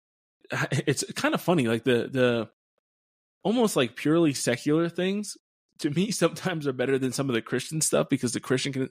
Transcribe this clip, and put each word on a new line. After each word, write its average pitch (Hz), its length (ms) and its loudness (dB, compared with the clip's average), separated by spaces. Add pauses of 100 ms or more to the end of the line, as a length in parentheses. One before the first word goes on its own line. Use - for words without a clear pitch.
(240)
<laughs> - 260 -20
it's 135 600 0
kind 302 220 0
of 180 60 -2
funny, 165 260 2
like, 113 180 0
the, 120 260 2
the 123 380 2 (960)
almost, 214 340 2
like, 127 200 0
purely 156 380 4
secular 147 540 0
things 190 480 -4 (420)
to 151 120 -2
me 180 200 0
<laughs> - 0 -
sometimes 160 560 -2
are 135 60 0
better 127 260 0
than 131 140 -2
some 139 180 -2
of 120 40 2
the 113 80 0
Christian 156 380 -4
stuff - 280 2
because 127 240 0
the - 80 -4
Christian 131 320 -2
can, 131 180 -4